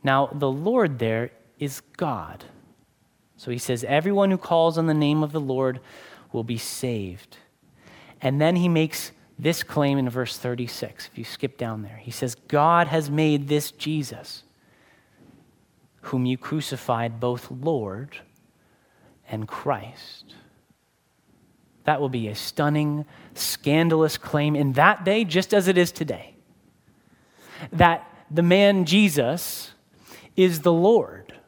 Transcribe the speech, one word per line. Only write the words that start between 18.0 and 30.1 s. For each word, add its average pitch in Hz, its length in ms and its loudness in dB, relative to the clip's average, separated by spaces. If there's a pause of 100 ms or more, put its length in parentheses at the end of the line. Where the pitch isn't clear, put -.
and 110 200 -8
Christ." - 880 -10 (1500)
That 147 160 0
will 143 80 -2
be 117 200 -4
a 107 80 -8
stunning, 151 680 0 (280)
scandalous 160 840 2
claim 151 380 0
in 143 200 0
that 175 300 4
day, 214 200 2
just 175 280 -2
as 196 140 4
it 185 100 2
is 175 140 4
today, - 460 -10 (1400)
that 165 360 2 (220)
the 160 140 2
man 190 400 6
Jesus 160 880 0 (640)